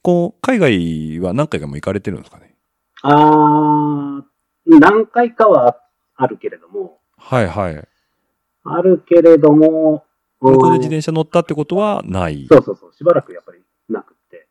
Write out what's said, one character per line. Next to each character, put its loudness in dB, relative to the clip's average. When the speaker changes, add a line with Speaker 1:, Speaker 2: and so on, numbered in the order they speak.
Speaker 1:
こ -2
う、 -20
海 -4
外 -4
は -6
何 -4
回 -8
か -14
も -14
行 -12
か -6
れ -6
て -12
る -10
ん -16
で -20
す -20
か -20
ね？ -20
Speaker 2:
あ 0
ー、 8
何 4
回 -4
か 2
は 2
あ -6
る -8
け -12
れ -16
ど -20
も。 -14
Speaker 1:
は -4
い -4
は -8
い。 -16
Speaker 2:
あ -8
る 0
け 4
れ 6
ど 4
も、 2
Speaker 1:
向 2
こ 2
う 2
で 0
自 -6
転 -6
車 -8
乗 -4
っ -6
た -2
っ -6
て -8
こ -6
と -8
は -4
な -6
い？ -12
Speaker 2:
そ 6
う 2
そ -10
う -10
そ -20
う。 -20
し -20
ば 2
ら -2
く -20
や -20
っ -20
ぱ -20
り -20
な -10
く -20
っ -20
て。 -20